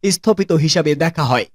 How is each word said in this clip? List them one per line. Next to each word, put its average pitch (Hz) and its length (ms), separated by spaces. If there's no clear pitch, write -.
স্থপিত 196 360
হিসাবে 156 280
দেখা 165 280
হয়। 120 240